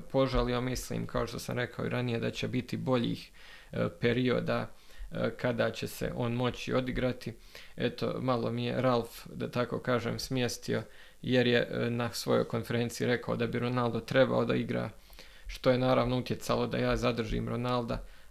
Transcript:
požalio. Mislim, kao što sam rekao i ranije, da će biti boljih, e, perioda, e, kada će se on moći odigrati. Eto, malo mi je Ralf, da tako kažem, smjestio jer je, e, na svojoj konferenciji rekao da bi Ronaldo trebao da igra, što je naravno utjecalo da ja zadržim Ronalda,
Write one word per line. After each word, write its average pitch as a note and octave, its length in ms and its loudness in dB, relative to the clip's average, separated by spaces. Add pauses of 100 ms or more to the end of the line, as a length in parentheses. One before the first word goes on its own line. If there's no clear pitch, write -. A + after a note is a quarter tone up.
(100)
požalio. B2 500 2
Mislim, A#2+ 460 -2
kao A#2+ 200 0
što B2 120 -6
sam B2 180 -6
rekao A#2+ 300 -2
i - 20 -2
ranije, A#2+ 320 0
da A#2+ 100 0
će - 180 -4
biti B2 280 -2
boljih, A#2 540 0 (420)
e, A2+ 160 0 (120)
perioda, A#2 720 2 (420)
e, A#2 240 0
kada A#2 340 0
će - 180 -6
se - 280 -4
on A#2+ 160 0
moći A#2+ 400 -2
odigrati. B2 600 0 (440)
Eto, B2 440 0
malo A#2+ 300 2
mi A#2+ 140 -2
je B2 160 0
Ralf, B2 540 2
da A#2+ 160 -4
tako B2 280 0
kažem, A#2 400 0
smjestio A#2 640 0 (400)
jer B2 240 4
je, A#2+ 240 4
e, A#2+ 200 0
na A#2+ 220 -2
svojoj A#2 360 2
konferenciji A#2 580 0
rekao A#2 300 2
da A#2 100 0
bi A#2 120 -2
Ronaldo A#2+ 420 2
trebao A#2+ 440 4
da A#2+ 100 2
igra, A#2+ 360 -2 (560)
što - 240 0
je B2+ 80 6
naravno B2+ 400 4
utjecalo A#2+ 480 0
da A#2 120 -2
ja B2 180 2
zadržim A#2 520 0
Ronalda, A#2+ 560 -2 (260)